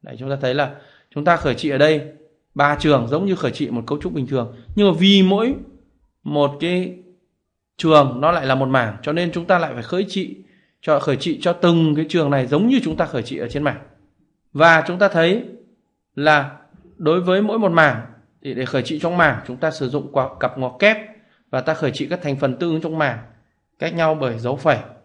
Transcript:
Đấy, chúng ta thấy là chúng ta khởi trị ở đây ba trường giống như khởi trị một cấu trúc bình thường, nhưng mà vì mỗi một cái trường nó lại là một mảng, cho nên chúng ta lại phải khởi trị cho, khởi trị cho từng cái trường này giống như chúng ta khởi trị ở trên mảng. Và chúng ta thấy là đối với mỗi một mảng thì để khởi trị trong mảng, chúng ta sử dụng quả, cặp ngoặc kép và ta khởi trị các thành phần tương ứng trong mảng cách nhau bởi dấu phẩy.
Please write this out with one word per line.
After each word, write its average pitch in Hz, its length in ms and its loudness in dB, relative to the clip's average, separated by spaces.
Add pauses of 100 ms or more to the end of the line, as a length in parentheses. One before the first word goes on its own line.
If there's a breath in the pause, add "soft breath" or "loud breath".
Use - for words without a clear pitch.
Đấy, 123 180 -16
chúng 131 100 -8
ta 139 120 -4
thấy 131 120 -2
là 143 220 -4 (400 loud breath)
chúng 147 100 -6
ta 170 120 4
khởi 135 180 -2
trị 151 140 -6
ở 135 80 -2
đây 151 240 4 (540)
ba 143 240 2
trường 135 280 2
giống 156 180 -2
như 190 100 0
khởi 135 160 -4
trị - 180 -6
một 117 180 -6
cấu 147 140 -4
trúc 180 120 -8
bình 135 140 -6
thường, 123 280 -4 (200 loud breath)
nhưng 208 120 4
mà 180 120 4
vì 196 240 6
mỗi 214 320 2 (680)
một 147 360 0
cái 180 400 -4 (800)
trường 139 440 4
nó 160 100 2
lại 160 140 -2
là 131 100 2
một 135 100 0
mảng, 120 360 0
cho 151 120 -4
nên 170 180 -2
chúng 170 140 -6
ta 180 140 4
lại 151 140 -4
phải 120 100 -10
khởi 185 260 -4
trị - 280 -6 (440 soft breath)
cho, 151 180 2
khởi 135 180 -2
trị 151 240 -4
cho 175 120 0
từng 165 420 4
cái 151 140 0
trường 151 220 0
này 135 160 0
giống 160 200 2
như 262 160 4
chúng 156 140 -4
ta 170 80 0
khởi 123 180 -6
trị - 140 -10
ở 120 120 -6
trên 143 140 -6
mảng. - 240 -4 (680)
Và 160 340 6
chúng 180 120 -6
ta 202 80 4
thấy 185 380 2 (680)
là 143 420 2 (400)
đối 160 240 2
với 185 200 2
mỗi 214 180 -2
một 196 120 2
mảng 143 340 4 (360)
thì 135 120 -8
để 127 120 -4
khởi 127 160 -2
trị 151 180 -6
trong 175 180 -2
mảng, 143 300 2
chúng 123 100 -10
ta 160 140 -2
sử 139 180 -6
dụng 143 220 -4
quả, 135 180 0 (100)
cặp 131 180 -2
ngoặc 127 220 -4
kép 214 180 4 (520 soft breath)
và 131 120 -2
ta 156 120 -2
khởi 156 180 -2
trị - 180 -6
các 175 140 -6
thành 143 120 -4
phần 131 220 -2
tương 170 140 -2
ứng 156 100 -2
trong 160 160 -6
mảng 131 220 -2 (600)
cách 165 160 -4
nhau 160 200 2
bởi 123 240 -4
dấu 123 160 -4
phẩy. 147 220 0 (280)